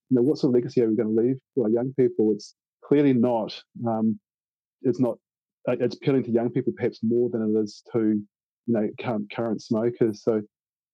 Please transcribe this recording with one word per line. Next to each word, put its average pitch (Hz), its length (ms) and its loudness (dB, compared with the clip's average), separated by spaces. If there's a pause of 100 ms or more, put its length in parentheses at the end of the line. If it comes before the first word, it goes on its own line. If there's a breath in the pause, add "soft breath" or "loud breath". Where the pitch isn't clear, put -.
(100)
you 127 60 2
know, 120 60 4
what 143 160 2
sort 143 120 0
of 120 40 2
legacy 123 280 2
are 113 60 2
we 107 80 0
gonna 110 120 0
leave 113 300 0 (160)
for 127 100 0
our 107 60 0
young 123 280 0
people? 120 340 2
It's - 240 -8 (280)
clearly 143 280 4
not, 113 440 0 (300)
um, 110 320 -2 (640)
it's 127 160 0
not, 123 200 -2 (500)
uh, 127 100 0
it's 123 160 -2
appealing 135 300 0
to 120 60 -8
young 117 200 2
people 117 260 -2
perhaps 107 260 -4
more 117 280 0
than 117 120 -4
it 107 200 0
is 104 200 -8 (100)
to, 117 160 0
you 107 120 2 (460)
know, 110 220 0 (120)
current, 113 320 -6
current 117 300 -4
smokers. 117 600 0
So 110 200 0 (520)